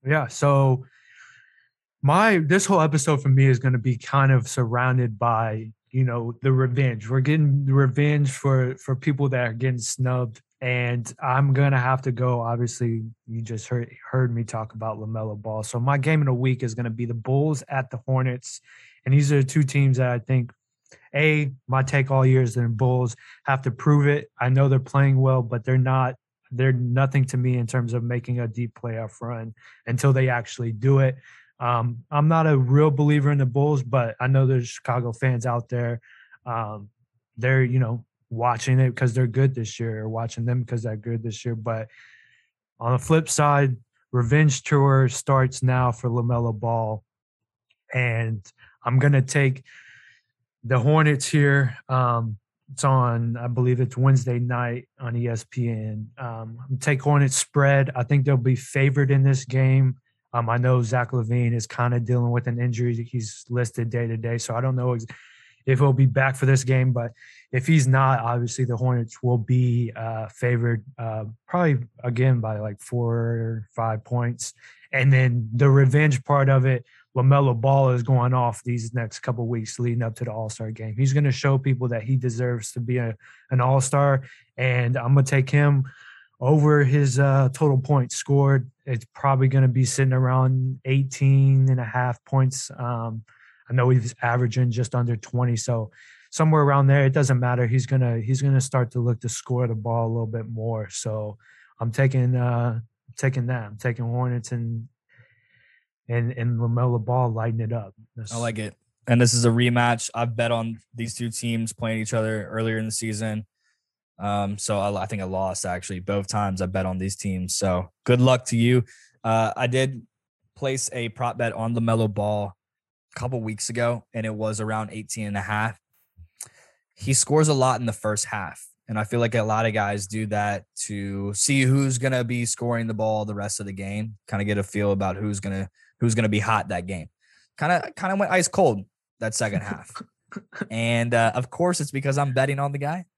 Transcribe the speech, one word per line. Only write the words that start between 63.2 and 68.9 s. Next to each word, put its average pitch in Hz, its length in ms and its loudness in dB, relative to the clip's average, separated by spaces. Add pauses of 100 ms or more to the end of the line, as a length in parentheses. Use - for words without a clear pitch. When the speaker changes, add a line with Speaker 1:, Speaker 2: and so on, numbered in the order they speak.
Speaker 1:
listed 120 400 -4
day 117 180 -4
to 113 100 -4
day, 117 200 -4
so 117 160 -6
I 113 60 -2
don't 131 160 0
know 123 180 0
ex-, 113 120 -6 (600)
if 135 140 2
he'll 143 140 4
be 135 120 4
back 135 300 0
for 135 100 -2
this 131 200 4
game, 127 260 2
but 120 220 -4 (380)
if 131 140 -2
he's 151 220 4
not, 135 320 4
obviously 120 460 -2
the 117 100 -4
Hornets 120 480 -2